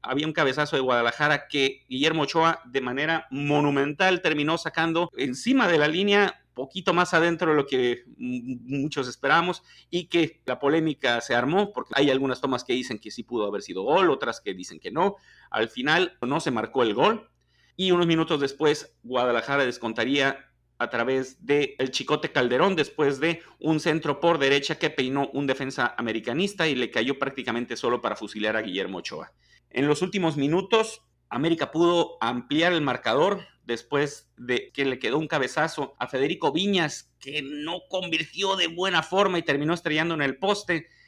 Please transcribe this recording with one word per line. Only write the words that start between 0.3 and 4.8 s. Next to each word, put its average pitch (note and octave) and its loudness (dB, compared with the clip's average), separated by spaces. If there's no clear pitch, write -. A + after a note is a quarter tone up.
cabezazo D3 0
de C3+ 2
Guadalajara B2+ 2
que C3+ 0
Guillermo D3 0
Ochoa, E3 2
de B2+ -2
manera D3 -2
monumental, D3 2
terminó D#3 0
sacando E3 -2